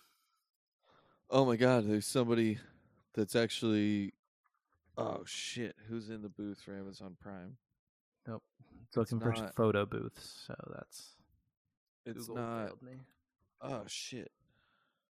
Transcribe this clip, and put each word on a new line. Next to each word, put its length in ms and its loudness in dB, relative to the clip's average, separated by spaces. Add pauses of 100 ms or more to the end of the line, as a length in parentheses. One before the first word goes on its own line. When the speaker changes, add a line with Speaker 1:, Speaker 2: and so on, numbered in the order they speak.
(1300)
Speaker 1:
oh 160 8
my 120 6
God, 280 6
there's 220 2
somebody 520 4 (540)
that's 220 0
actually, 760 2 (840)
oh 280 -4
shit, 500 -8 (120)
who's 220 -8
in 140 -12
the 60 -8
booth 320 -8
for 140 -12
Amazon 460 -12
Prime? 360 -14 (680)
Speaker 2:
Nope. 180 -10 (440)
It's 0 -
Speaker 1:
It's 100 -4
Speaker 2:
looking 220 2
for 200 2
Speaker 1:
not, 160 -6
Speaker 2:
photo 300 4
booths, 600 -8
so 80 -10 (180)
that's, 420 -16 (880)
Speaker 1:
it's 220 -12
Speaker 2:
Google 100 -8
Speaker 1:
not, 300 -6
Speaker 2:
failed 140 -12
me. 180 -18 (600)
Speaker 1:
oh 240 -6
shit. 460 -10 (800)